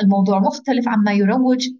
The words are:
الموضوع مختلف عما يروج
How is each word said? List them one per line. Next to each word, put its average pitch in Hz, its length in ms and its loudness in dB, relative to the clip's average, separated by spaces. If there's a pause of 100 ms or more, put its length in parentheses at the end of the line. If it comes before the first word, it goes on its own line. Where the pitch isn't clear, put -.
الموضوع 196 360 2
مختلف 233 500 -2
عما 208 240 0
يروج 254 560 0 (120)